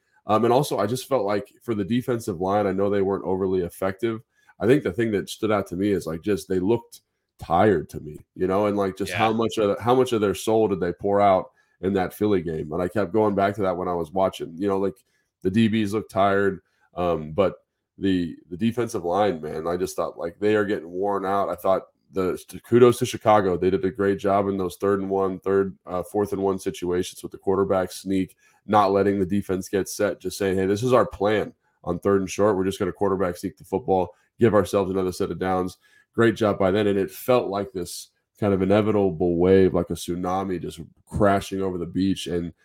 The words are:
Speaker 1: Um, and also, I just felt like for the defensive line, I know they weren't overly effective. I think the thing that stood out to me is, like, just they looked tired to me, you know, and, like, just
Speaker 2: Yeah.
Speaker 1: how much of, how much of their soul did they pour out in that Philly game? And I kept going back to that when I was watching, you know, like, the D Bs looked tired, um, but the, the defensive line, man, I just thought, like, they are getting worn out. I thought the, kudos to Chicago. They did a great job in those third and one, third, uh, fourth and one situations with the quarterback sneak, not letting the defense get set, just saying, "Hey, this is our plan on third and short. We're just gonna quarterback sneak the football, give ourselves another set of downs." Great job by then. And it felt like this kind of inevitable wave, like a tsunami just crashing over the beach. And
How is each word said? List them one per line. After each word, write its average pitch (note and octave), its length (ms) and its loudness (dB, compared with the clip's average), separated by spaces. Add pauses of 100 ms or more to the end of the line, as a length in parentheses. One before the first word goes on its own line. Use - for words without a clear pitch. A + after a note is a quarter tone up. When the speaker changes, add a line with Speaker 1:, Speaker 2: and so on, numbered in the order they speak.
(280)
Speaker 1:
Um, G#2+ 160 4
and A#2+ 100 4
also, C#3 240 2
I G#2 80 0
just B2 220 -6
felt A#2+ 160 0
like G2+ 280 -4 (100)
for A#2 120 -4
the G2+ 100 -2
defensive A2+ 560 -4
line, G2+ 280 0
I F#2 40 0
know G2 180 0
they G2+ 120 2
weren't F#2+ 220 -2
overly F#2 380 0
effective. G2 600 -4 (380)
I F#2+ 80 0
think D3+ 160 4
the F#2+ 80 -2
thing A2+ 200 -2
that F#2+ 160 -2
stood - 220 -4
out G2+ 180 0
to F2 80 -8
me G2+ 140 0
is, F2+ 160 -2
like, D#2+ 160 -8
just G2 240 -2
they F#2 140 0
looked A2 400 -2 (400)
tired F2+ 500 2
to - 100 -12
me, D2+ 240 -16 (120)
you F#2 100 -2
know, G2+ 200 2
and, G#2 100 0
like, G2 200 -2
just F#2+ 140 -6
Speaker 2:
Yeah. F2+ 80 -4
Speaker 1:
how A2+ 140 2
much A2+ 260 -2
of, G2+ 220 0
how B2 160 2
much B2+ 160 2
of G#2+ 80 0
their G2 140 2
soul A2 340 2
did G2 100 0
they F2 140 -2
pour G2+ 280 0
out F#2+ 300 4 (300)
in F#2+ 140 -2
that F2+ 200 -2
Philly G#2 260 2
game? D#2 320 -6
And F2+ 100 -4
I F2 60 -2
kept F#2+ 240 -4
going G#2+ 220 2
back G2+ 220 0
to G#2 60 -4
that F#2 140 0
when F2+ 120 -4
I F2 60 -2
was E2 180 -6
watching, F#2 440 -2
you G2 120 -2
know, G2 100 0
like, G2 180 -2 (460)
the F#2 80 0
D A2+ 180 4
Bs G#2 240 0
looked G#2+ 180 -6
tired, G2 500 2 (340)
um, E2 360 -2
but F2+ 280 0 (400)
the, F#2 380 0 (120)
the F2 80 -12
defensive A2+ 480 -2
line, F2 360 0
man, D#2+ 280 -6
I F2 80 -2
just F2+ 180 -4
thought, D#2+ 240 -6
like, E2+ 220 -8
they G#2+ 160 2
are G#2+ 80 2
getting F#2 260 -4
worn F#2+ 340 -4
out. F#2+ 240 0
I F2 60 -4
thought F#2+ 280 0 (300)
the, F#2 300 -2 (240)
kudos A#2+ 320 6
to B2 80 -2
Chicago. G2+ 500 2
They F#2 140 2
did F#2+ 140 0
a F#2+ 60 0
great G2 280 0
job G2 300 0
in G2 80 -4
those F#2 200 -6
third G2 240 0
and F#2+ 100 -6
one, F#2+ 280 -2
third, G2 380 0 (100)
uh, F2+ 160 -6
fourth G2+ 300 -4
and G2 100 -4
one F#2+ 160 0
situations F2+ 640 -4
with F2 80 -12
the - 80 -18
quarterback F#2+ 540 0
sneak, F#2+ 440 -4 (300)
not G2+ 260 2
letting G2 280 2
the F#2 60 0
defense F#2+ 420 -4
get G2 200 -2
set, G2+ 320 -4
just F#2 180 -8
saying, F#2+ 180 0
"Hey, F#2+ 100 0
this G2+ 160 0
is B2+ 100 0
our A2+ 140 4
plan G2 460 -2 (320)
on F2 140 -4
third G2 220 2
and F#2 100 -6
short. G2+ 260 2
We're F#2 80 0
just F#2+ 140 -2
gonna F2+ 140 -2
quarterback F#2+ 440 -2
sneak - 200 -10
the - 80 -20
football, F#2 500 -2 (260)
give A2 140 6
ourselves G2 360 2
another F#2 220 -2
set F#2+ 180 -4
of E2+ 80 -6
downs." F#2 400 -2 (360)
Great A2+ 220 2
job G#2 220 0
by F#2 120 4
then. G#2 160 2
And G2+ 120 2
it F#2+ 120 -2
felt B2 380 0
like G2 240 -6
this - 360 -10 (320)
kind G2+ 140 2
of F#2 80 0
inevitable F#2+ 760 2
wave, F#2 380 6
like E2+ 160 0
a E2+ 40 -2
tsunami F2+ 640 -4
just - 200 -12 (260)
crashing G2 540 0
over F#2+ 160 -4
the E2+ 100 -6
beach. F#2 400 -2
And E2+ 260 -4 (120)